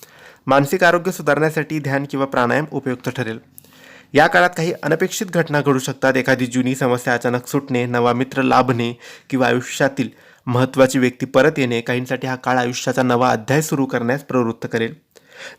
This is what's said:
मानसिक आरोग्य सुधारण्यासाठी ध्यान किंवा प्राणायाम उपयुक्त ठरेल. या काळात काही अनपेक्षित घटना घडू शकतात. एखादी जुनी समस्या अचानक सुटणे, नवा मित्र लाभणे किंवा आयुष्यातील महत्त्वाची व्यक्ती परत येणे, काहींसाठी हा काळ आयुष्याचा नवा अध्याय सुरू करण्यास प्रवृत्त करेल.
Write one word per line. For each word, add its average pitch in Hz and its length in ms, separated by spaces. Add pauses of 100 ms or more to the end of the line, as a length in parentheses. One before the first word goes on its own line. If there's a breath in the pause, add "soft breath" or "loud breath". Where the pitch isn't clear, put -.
(460 loud breath)
मानसिक 143 380
आरोग्य 170 280
सुधारण्यासाठी 151 680
ध्यान 139 320
किंवा 139 160
प्राणायाम 131 460
उपयुक्त 131 360
ठरेल. 113 300 (760 loud breath)
या 147 120
काळात 175 300
काही 165 160 (100)
अनपेक्षित 180 440
घटना 160 340
घडू 139 180
शकतात. 131 380
एखादी 127 300
जुनी 123 280
समस्या 123 400
अचानक 123 320
सुटणे, 123 400
नवा 120 260
मित्र 131 300
लाभणे 123 500 (380 loud breath)
किंवा 127 160
आयुष्यातील 127 640 (380 soft breath)
महत्त्वाची 131 520
व्यक्ती 127 280
परत 143 320
येणे, 120 220
काहींसाठी 127 460
हा 127 100
काळ 127 220
आयुष्याचा 123 440
नवा 123 280
अध्याय 123 320
सुरू 139 240
करण्यास 127 360
प्रवृत्त 120 500
करेल. 113 220 (640 loud breath)